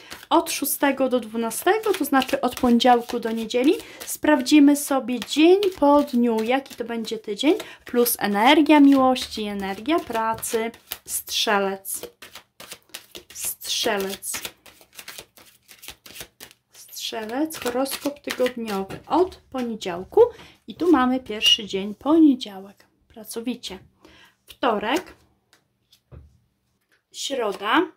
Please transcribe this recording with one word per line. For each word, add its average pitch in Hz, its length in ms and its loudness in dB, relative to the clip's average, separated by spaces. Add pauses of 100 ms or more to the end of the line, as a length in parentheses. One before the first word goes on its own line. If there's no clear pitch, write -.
(300)
od 311 200 2
szóstego 269 580 -2
do 247 120 0
dwunastego, 233 760 -2
to 294 60 -2
znaczy 269 360 0
od - 200 -4
poniedziałku 240 600 4
do 226 100 -6
niedzieli. 240 440 0 (320)
Sprawdzimy 285 680 4
sobie 247 440 -4
dzień 339 380 4 (200)
po 285 240 4
dniu, 240 400 0
jaki 262 320 -2
to 240 100 -10
będzie 226 340 -8
tydzień, 220 360 0 (300)
plus 240 340 0
energia 285 600 4
miłości, 262 640 4
energia 208 540 -4
pracy. 226 720 -4 (340)
Strzelec. - 960 -4 (1300)
Strzelec. - 1000 -6 (2500)
Strzelec, 233 880 -8
horoskop 269 600 -6
tygodniowy 226 880 -6
od 359 300 0 (140)
poniedziałku. 220 680 -4 (460)
I - 80 -16
tu 339 180 2
mamy 254 280 4
pierwszy 214 460 0
dzień, 196 280 -6
poniedziałek. 247 920 2 (220)
Pracowicie. 226 680 -12 (680)
Wtorek. 233 720 -4 (2000)
Środa. 233 800 -2